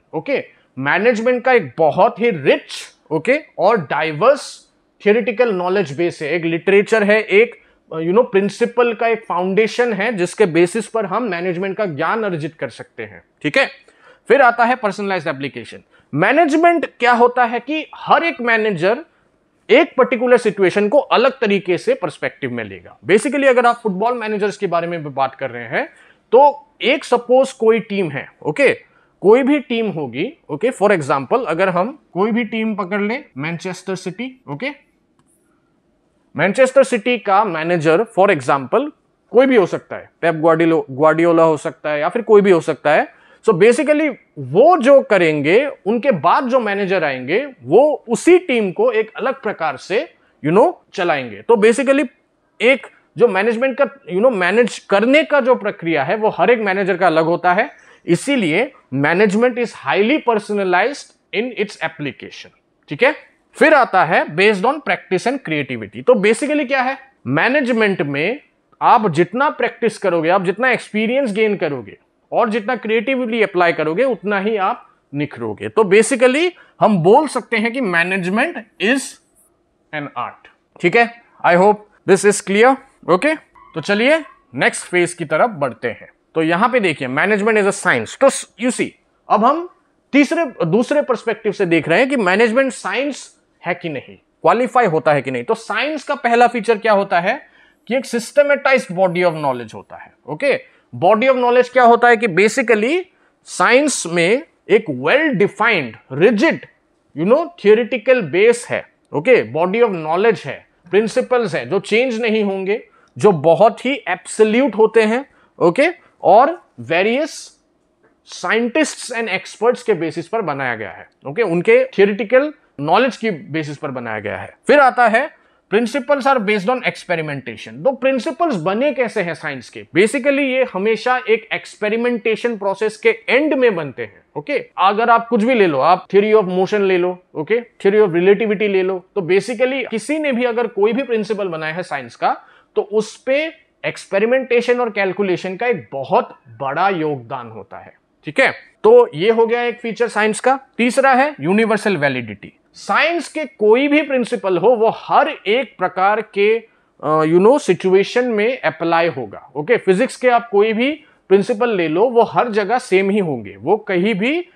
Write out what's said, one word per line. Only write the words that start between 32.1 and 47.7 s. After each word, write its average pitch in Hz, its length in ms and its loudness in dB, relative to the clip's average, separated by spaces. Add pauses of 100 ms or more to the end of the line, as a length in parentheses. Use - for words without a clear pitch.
कोई 202 180 -2
भी 233 120 0
टीम 220 320 -4
पकड़ 196 260 -6
लें, 226 240 -4 (120)
मैनचेस्टर 170 580 -8
सिटी, 240 540 -12
ओके, 143 200 -8 (1700)
मैनचेस्टर 254 480 2
सिटी 247 340 -2
का 202 260 0
मैनेजर 165 640 0 (140)
for 202 100 4
example 156 640 -2 (400)
कोई 247 140 6
भी 262 100 4
हो 190 100 6
सकता 143 300 -8
है, 95 160 -18 (100)
पेप 165 140 0
ग्वार्डियोला, 160 600 2
ग्वार्डियोला 165 480 2
हो 160 140 4
सकता - 320 -8
है 151 100 -4
या 156 100 -2
फिर - 120 -4
कोई 208 200 6
भी 196 100 4
हो 160 100 4
सकता 151 300 -2
है। 220 300 0 (280)
So 220 40 4
basically 262 600 2 (240)
वो 185 380 4
जो 269 240 6
करेंगे, 175 720 2 (140)
उनके 233 260 0
बाद 226 360 0
जो 262 120 0
मैनेजर 196 440 -2
आएंगे 143 440 -4 (160)
वो 247 460 2